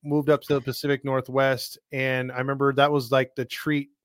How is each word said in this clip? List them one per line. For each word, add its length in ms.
moved 260
up 120
to 120
the 80
Pacific 420
Northwest, 760
and 400
I 60
remember 360
that 180
was, 200
like, 240
the 100
treat, 440